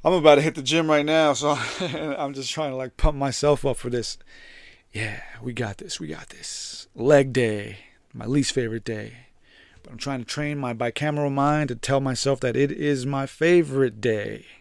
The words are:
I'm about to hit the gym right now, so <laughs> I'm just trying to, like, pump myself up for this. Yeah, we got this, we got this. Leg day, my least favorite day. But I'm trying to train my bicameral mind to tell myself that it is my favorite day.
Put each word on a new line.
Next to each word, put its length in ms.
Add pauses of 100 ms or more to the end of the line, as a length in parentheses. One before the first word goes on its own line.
I'm 80
about 240
to 40
hit 140
the 80
gym 260
right 160
now, 280
so 260 (100)
<laughs> 120
I'm 540
just 180
trying 180
to, 60
like, 200
pump 200
myself 500
up 100
for 140
this. 280 (760)
Yeah, 280 (220)
we 100
got 260
this, 200
we 80
got 220
this. 680
Leg 380
day, 460 (360)
my 120
least 260
favorite 320
day. 300 (680)
But 100
I'm 60
trying 220
to 40
train 340
my 160
bicameral 580
mind 360
to 60
tell 260
myself 400
that 160
it 140
is 360
my 200
favorite 760
day. 460 (140)